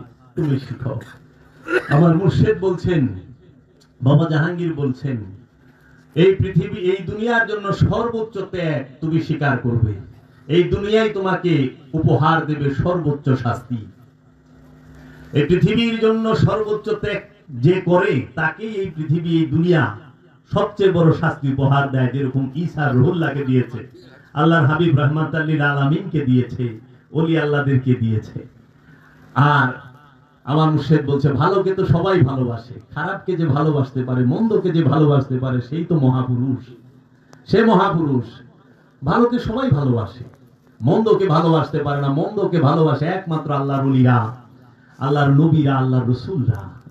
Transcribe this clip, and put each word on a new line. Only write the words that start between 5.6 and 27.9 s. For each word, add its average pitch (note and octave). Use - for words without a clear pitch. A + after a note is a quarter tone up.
"এই F#3+
পৃথিবী, F#3+
এই F#3
দুনিয়ার A3+
জন্য G#3
সর্বোচ্চ A3
ত্যাগ E3
তুমি D#3+
স্বীকার C3+
করবে, A2
এই E3+
দুনিয়াই G#3+
তোমাকে F3
উপহার D#3+
দেবে C#3+
সর্বোচ্চ E3
শাস্তি। A#2
এই D3
পৃথিবীর A3
জন্য A3
সর্বোচ্চ G#3
ত্যাগ G#3
যে D3
করে F3
তাকেই G#3
এই F#3+
পৃথিবী, D#3+
এই D#3+
দুনিয়া D3
সবচেয়ে -
বড় E3
শাস্তি C#3
উপহার C#3
দেয়। B2+
যেরকম C3+
ঈসা D3+
রুহুল্লাহকে C#3
দিয়েছে, B2
আল্লাহর D#3+
হাবিব D3+
রাহমাতাল D3+
লিল D3+
আলামিনকে C#3+
দিয়েছে, B2
ওলি D#3+
আল্লাহদেরকে C3+